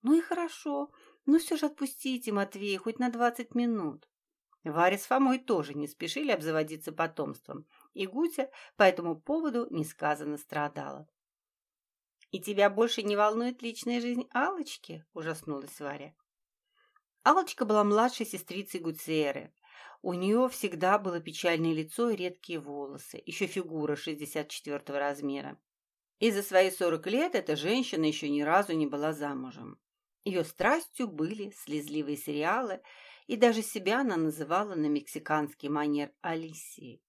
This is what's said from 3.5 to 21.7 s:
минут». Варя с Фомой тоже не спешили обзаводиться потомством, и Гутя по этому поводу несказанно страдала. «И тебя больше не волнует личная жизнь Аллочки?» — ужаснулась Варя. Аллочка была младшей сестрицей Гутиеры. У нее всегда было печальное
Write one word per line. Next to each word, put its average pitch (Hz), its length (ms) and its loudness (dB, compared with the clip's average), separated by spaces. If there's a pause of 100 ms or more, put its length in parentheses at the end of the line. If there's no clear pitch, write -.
минут». 226 560 -2 (540)
Варя 170 340 4
с 190 80 -8
Фомой 262 320 4
тоже 160 380 0
не 147 120 -4
спешили 247 440 -4
обзаводиться 156 600 -2
потомством, 147 760 -4 (260)
и 190 140 -4
Гутя 269 420 -2 (280)
по 214 60 8
этому 175 360 4
поводу 285 500 -2
несказанно 151 680 -2
страдала. 147 720 -8 (1200)
«И 190 80 -6
тебя 202 300 4
больше 226 340 2
не 208 120 2
волнует 226 460 2
личная 233 400 -4
жизнь 247 320 -4
Аллочки?» — 269 800 -4
ужаснулась 156 680 -8
Варя. 147 360 -8 (1080)
Аллочка 330 420 4
была 214 180 4
младшей 220 420 2
сестрицей 180 540 -8
Гутиеры. 156 720 -2 (520)
У 180 100 -4
нее 208 360 2
всегда 185 500 2
было 180 200 -2
печальное 165 540 0